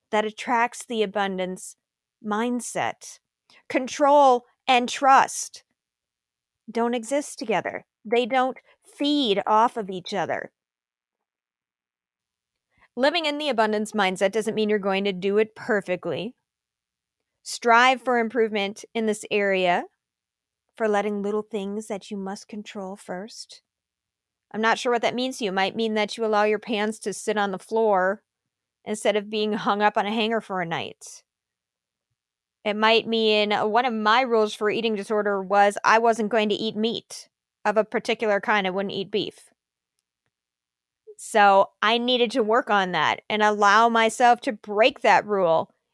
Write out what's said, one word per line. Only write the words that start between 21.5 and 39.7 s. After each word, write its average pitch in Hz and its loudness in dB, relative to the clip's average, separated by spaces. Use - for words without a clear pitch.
that 202 -10
you 214 -10
must 190 -10
control 202 -12
first. - -14
I'm 214 -6
not 220 0
sure 247 -2
what 226 0
that 226 -2
means 254 -6
to 240 -4
you. 190 -2
It 180 -4
might 190 -2
mean 220 -2
that 208 -2
you 226 -6
allow 214 2
your 214 0
pants 214 -4
to 196 -8
sit 214 -4
on 202 -2
the 185 -8
floor 208 0
instead 208 -2
of 208 -4
being 214 -2
hung 202 -2
up 208 2
on 196 0
a 208 -4
hanger 226 0
for 185 -6
a 170 -4
night. - -10
It 208 -2
might 220 2
mean, 214 2
uh, 208 0
one 226 2
of 247 -2
my 220 2
rules 220 0
for 208 -2
eating 220 -2
disorder 202 -2
was 202 2
I 214 6
wasn't 226 0
going 214 0
to 202 -2
eat 220 -6
meat - -6
of 208 0
a 214 4
particular 214 -2
kind. 208 0
I 190 -2
wouldn't 196 -4
eat 196 -8
beef. - -6